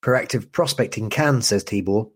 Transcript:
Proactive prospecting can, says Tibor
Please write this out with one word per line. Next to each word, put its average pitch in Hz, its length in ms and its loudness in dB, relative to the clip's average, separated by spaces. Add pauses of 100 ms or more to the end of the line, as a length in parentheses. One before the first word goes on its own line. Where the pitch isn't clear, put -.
Proactive 127 500 0
prospecting 110 600 -2
can, 143 320 2
says 98 200 0
Tibor 101 540 -2